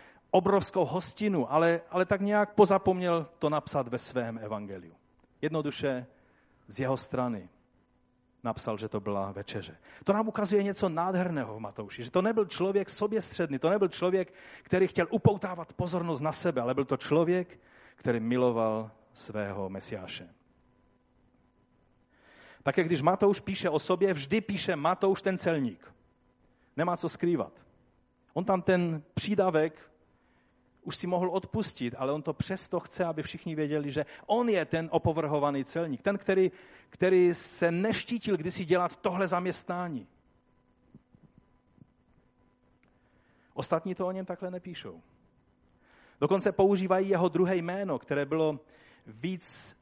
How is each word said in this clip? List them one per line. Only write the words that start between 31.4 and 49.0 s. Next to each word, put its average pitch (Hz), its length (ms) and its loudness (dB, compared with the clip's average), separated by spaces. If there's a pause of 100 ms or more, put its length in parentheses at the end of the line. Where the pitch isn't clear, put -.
ale 135 140 -2
on 151 100 -4
to 151 100 -4
přesto - 480 -6
chce, - 240 -4
aby 160 180 -4
všichni 165 320 -8
věděli, 147 360 -2
že 139 160 -2 (200)
on 240 220 2
je 190 160 2
ten 165 280 -2
opovrhovaný 147 720 2
celník, 165 380 -4
ten, 202 160 0
který, 190 340 2 (380)
který 180 440 6
se - 360 -2
neštítil 208 640 0
kdysi 175 280 -4
dělat 175 320 2
tohle 185 320 0
zaměstnání. 175 800 -4 (3500)
Ostatní 165 400 -2
to 185 120 -2
o 185 60 -2
něm 190 140 -6
takhle 180 240 -8
nepíšou. 175 520 -12 (1200)
Dokonce 190 320 2
používají 190 560 4
jeho 185 200 4
druhé 180 280 2
jméno, 180 420 -2
které 143 280 -2
bylo 156 340 0 (460)